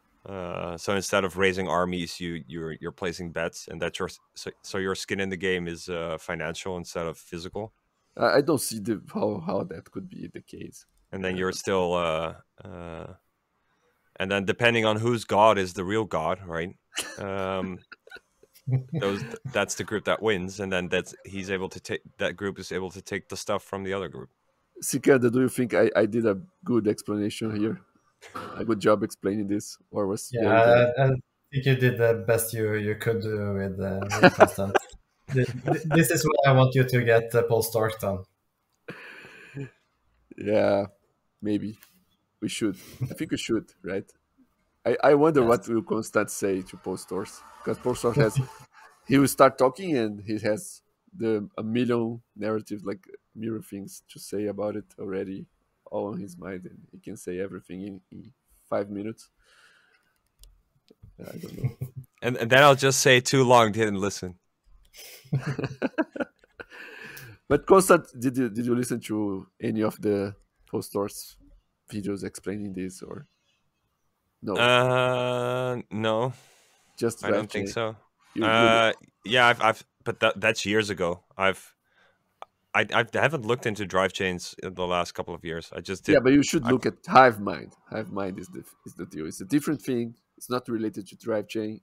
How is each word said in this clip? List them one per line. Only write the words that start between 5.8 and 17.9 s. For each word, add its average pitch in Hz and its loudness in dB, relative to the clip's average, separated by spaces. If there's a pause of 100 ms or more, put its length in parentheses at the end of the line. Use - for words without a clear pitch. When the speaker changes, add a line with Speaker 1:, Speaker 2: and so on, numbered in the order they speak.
Speaker 1:
uh, 82 -6
financial 85 -8
instead 87 -8
of 78 -10
physical. 92 -12 (440)
Speaker 2:
I, 113 2
I 139 6
don't 143 0
see - -6
the, 104 -4 (100)
how, 107 -2
how 101 -4
that - -14
could - -12
be - -14
the - -16
case. - -18 (260)
Speaker 1:
And 95 -6
then 92 -2
Speaker 2:
Yeah. 92 -4
Speaker 1:
you're 92 0
still, 90 0
uh, 82 -2 (300)
uh, 85 -14 (1000)
and 95 -4
then 101 0
depending 117 2
on 110 4
whose 113 0
god 107 6
is 92 -2
the 95 -6
real 107 -2
god, 87 -2
right? 85 -6 (420)
Um, 95 -6 (880)